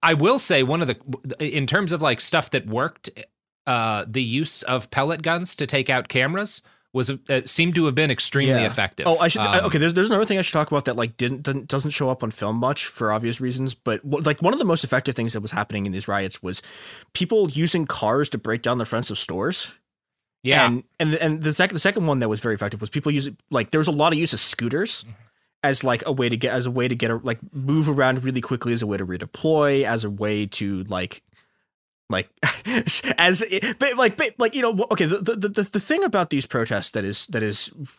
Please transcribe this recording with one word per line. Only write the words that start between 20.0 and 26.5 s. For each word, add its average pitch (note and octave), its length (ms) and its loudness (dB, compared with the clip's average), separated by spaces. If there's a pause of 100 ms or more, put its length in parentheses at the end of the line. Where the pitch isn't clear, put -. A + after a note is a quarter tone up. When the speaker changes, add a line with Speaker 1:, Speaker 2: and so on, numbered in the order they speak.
Speaker 1:
Yeah. C3 240 6
Speaker 2:
And, A#2+ 160 2 (160)
and, D#3 160 2
and D#3+ 300 0
the D#3 80 2
sec-, F#3 200 2
the E3+ 60 -2
second G3 280 2
one C#3 120 2
that A#2 100 2
was G#2+ 120 -2
very A2 160 0
effective G#2 240 -4
was G#2+ 100 -8
people D3 220 0
using, C#3 240 -2 (140)
like, A#2+ 200 0
there D3+ 80 2
was D#3 100 2
a E3 40 2
lot D3+ 200 4
of D3+ 60 2
use D#3+ 140 0
of G2+ 80 0
scooters C#3 640 -2
Speaker 1:
Mm-hmm. A2+ 80 -18 (500)
Speaker 2:
as, C#3 220 2
like, A#2+ 220 2
a D3+ 60 0
way B2+ 160 2
to A#2 80 0
get, A#2 160 0